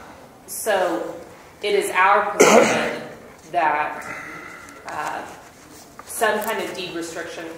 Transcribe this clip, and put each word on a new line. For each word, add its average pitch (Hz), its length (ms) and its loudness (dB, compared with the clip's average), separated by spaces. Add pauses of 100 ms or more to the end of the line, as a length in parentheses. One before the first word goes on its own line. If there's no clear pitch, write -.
(480)
So 185 680 -2 (460)
it 208 140 0
is 185 160 2
our 202 400 4
position - 720 6 (220)
<coughs> - 260 -20
that, 151 520 0 (840)
uh, 151 360 -8 (840)
some 214 360 0
kind 214 220 -4
of - 120 -8
deed 175 200 -8
restriction 165 500 -8 (120)